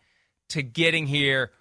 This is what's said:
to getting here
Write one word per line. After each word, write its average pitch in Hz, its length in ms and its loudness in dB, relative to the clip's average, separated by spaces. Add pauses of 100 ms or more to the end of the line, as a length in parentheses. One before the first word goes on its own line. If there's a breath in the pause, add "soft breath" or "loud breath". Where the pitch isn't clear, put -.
(480)
to 151 140 -4
getting 160 440 0
here 139 540 0